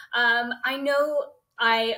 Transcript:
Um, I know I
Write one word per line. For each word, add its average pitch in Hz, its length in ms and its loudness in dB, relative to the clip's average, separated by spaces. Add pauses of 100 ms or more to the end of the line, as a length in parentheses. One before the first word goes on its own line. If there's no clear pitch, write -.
(140)
Um, 240 380 2 (140)
I 262 100 -2
know 285 480 0 (340)
I 226 400 2